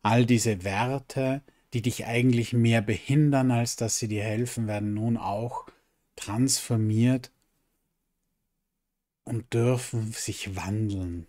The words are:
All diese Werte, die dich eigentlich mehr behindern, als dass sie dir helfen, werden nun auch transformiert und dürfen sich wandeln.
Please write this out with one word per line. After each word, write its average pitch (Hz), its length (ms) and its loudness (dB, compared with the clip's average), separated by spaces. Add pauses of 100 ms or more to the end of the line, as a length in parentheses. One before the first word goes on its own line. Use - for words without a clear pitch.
All 117 220 4
diese 110 380 2
Werte, 131 800 -2 (300)
die 117 100 -2
dich 120 240 -2
eigentlich 120 460 2
mehr 117 280 4
behindern, 131 680 2
als 120 240 0
dass - 240 -2
sie 120 80 -4
dir 104 160 -2
helfen, 110 460 -2
werden 104 260 -2
nun 113 220 0
auch 107 500 -6 (480)
transformiert 117 1160 0 (1900)
und - 280 -6
dürfen 117 600 0
sich - 420 -8
wandeln. 92 760 -4